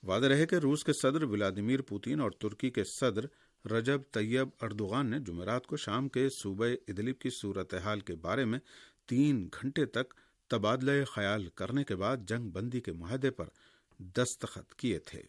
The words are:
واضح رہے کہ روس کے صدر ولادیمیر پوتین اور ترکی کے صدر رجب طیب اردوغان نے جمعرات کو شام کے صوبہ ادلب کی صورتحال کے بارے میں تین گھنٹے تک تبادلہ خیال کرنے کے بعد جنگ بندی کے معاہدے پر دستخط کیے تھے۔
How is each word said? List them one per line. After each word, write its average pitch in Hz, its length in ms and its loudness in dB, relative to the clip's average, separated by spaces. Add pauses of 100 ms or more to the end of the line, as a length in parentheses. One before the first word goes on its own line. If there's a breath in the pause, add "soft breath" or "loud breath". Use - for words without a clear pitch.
واضح 104 240 4
رہے 143 180 6
کہ 170 100 2
روس 147 280 4
کے 151 100 2
صدر 147 300 2
ولادیمیر 104 580 2
پوتین 127 400 -4
اور 107 100 0
ترکی 107 380 -4
کے 113 140 0
صدر 113 420 0 (420 soft breath)
رجب 117 340 2 (100)
طیب 120 380 0 (120)
اردوغان 107 480 -2
نے 110 100 0
جمعرات 87 480 -4
کو 151 100 -4
شام 127 320 -2
کے 131 200 2
صوبہ 101 360 -2 (220)
ادلب 107 320 -4
کی 131 100 -4 (120)
صورتحال 98 580 -2
کے 90 160 -8
بارے 90 300 0
میں 117 140 0 (460 loud breath)
تین 123 440 4 (120)
گھنٹے 139 240 0
تک 120 280 -4 (340 soft breath)
تبادلہ 127 580 2
خیال 101 420 0
کرنے 117 360 -2
کے 107 120 -2
بعد 104 220 0 (100)
جنگ 117 220 -2
بندی 117 320 -4
کے 95 100 -6
معاہدے 113 400 0
پر - 140 -6 (520 soft breath)
دستخط - 760 -4
کیے 101 260 0
تھے۔ - 300 -14